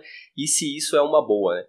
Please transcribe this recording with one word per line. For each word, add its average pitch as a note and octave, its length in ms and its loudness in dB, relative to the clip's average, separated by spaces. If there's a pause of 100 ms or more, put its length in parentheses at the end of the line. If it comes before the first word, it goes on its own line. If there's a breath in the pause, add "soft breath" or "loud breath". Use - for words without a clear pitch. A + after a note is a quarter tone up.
(360 loud breath)
e C#3 100 -6
se D3 300 -2
isso D3+ 180 -4
é D3 60 4
uma D3 260 2
boa, G2+ 280 0
né? F2+ 140 -6